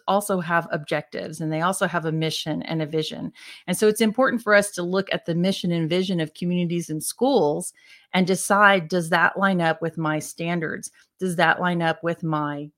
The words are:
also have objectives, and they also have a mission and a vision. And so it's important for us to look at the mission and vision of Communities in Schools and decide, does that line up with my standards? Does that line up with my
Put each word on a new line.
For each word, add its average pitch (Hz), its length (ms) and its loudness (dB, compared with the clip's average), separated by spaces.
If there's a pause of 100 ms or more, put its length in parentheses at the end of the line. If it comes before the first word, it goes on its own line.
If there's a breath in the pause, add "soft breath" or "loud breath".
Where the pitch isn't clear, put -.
also 196 320 2
have 170 320 0
objectives, 160 720 -6
and 156 120 -2
they 156 100 -2
also 185 260 0
have 165 160 -2
a 160 80 -2
mission 160 500 -2
and 165 180 -4
a 156 60 -2
vision. 156 460 -4 (340 loud breath)
And 180 100 -2
so 214 120 4
it's 214 120 2
important 226 400 2
for 208 140 2
us 202 160 6
to 180 140 -6
look 190 280 0
at - 140 -4
the 170 80 0
mission 180 380 0
and 165 180 0
vision 185 300 0
of 156 120 -4
Communities 175 560 -2
in 156 120 -6
Schools 175 720 0 (420 soft breath)
and 185 100 4
decide, 196 640 4
does 170 240 -2
that 170 260 2
line 190 240 2
up 160 220 0
with 165 160 -4
my 156 220 -2
standards? 170 720 -6 (260 soft breath)
Does 185 160 -2
that 160 260 4
line 175 220 0
up 165 220 0
with 170 180 -4
my 151 560 -4